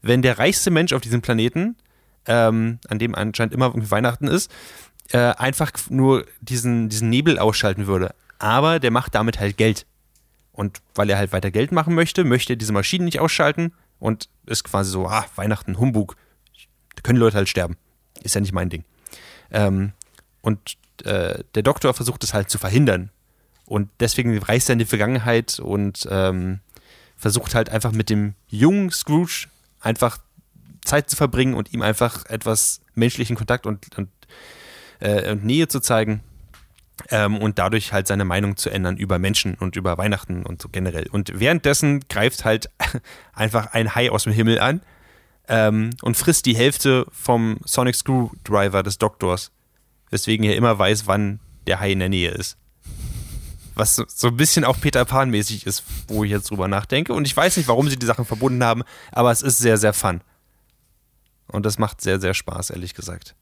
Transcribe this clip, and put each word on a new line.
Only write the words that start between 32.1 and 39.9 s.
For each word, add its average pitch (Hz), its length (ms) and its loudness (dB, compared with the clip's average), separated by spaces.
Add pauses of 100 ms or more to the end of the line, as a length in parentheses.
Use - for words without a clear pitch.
etwas - 560 -2 (120)
menschlichen 117 420 0
Kontakt 120 300 -2
und, 107 300 -8
und, 95 140 -8 (880)
äh, 104 320 0
und 104 100 -4
Nähe 139 240 2
zu 135 140 -4
zeigen, 107 400 0 (880)
ähm, 104 300 2
und 104 200 0
dadurch 101 360 0
halt 95 120 0
seine 101 200 0
Meinung 98 320 0
zu - 100 -4
ändern 92 300 -2
über 95 200 0
Menschen 95 360 0
und 92 220 -6
über 90 200 -2